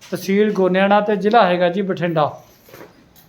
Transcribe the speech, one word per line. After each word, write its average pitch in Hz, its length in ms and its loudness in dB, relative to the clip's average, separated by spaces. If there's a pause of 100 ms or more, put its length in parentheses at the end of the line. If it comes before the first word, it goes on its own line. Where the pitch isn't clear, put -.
(100)
ਤਹਿਸੀਲ 202 420 0
ਗੋਨਿਆਣਾ 190 480 2
ਤੇ 208 160 -2
ਜ਼ਿਲ੍ਹਾ 208 300 2
ਹੈਗਾ 180 220 0
ਜੀ 190 140 -4
ਬਠਿੰਡਾ। 165 580 -4 (880)